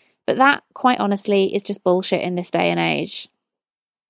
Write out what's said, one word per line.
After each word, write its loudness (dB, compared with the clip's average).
But 0
that, 4
quite 0
honestly, 0
is -2
just -8
bullshit 0
in -4
this -6
day 2
and -2
age. -4